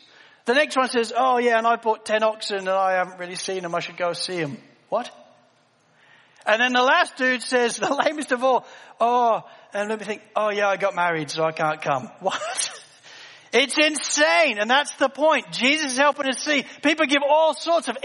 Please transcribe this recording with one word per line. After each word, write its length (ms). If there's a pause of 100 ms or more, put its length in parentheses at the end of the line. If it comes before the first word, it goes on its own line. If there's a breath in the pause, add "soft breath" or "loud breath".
(460 loud breath)
The 80
next 200
one 140
says, 260
"Oh, 220
yeah, 220
and 80
I 100
bought 300
ten 160
oxen 380
and 100
I 240
haven't 240
really 180
seen 260
'em. 120
I 60
should 180
go 160
see 260
'em." 200 (280)
What? 260 (1300 soft breath)
And 140
then 120
the 100
last 340
dude 260
says, 340
<laughs> 0
the 180
lamest 380
of 100
all, 240 (320 loud breath)
"Oh, 500 (240 loud breath)
and 180
let 100
me 60
think, 160 (120)
oh, 160
yeah, 180
I 100
got 180
married, 340
so 140
I 80
can't 280
come." 340
<laughs> 60
What? 500 (800 loud breath)
It's 240
insane, 800
and 120
that's 220
the 160
point. 420
Jesus 420
is 60
helping 300
us 100
see. 260 (180 loud breath)
People 240
give 220
all 240
sorts 360
of 160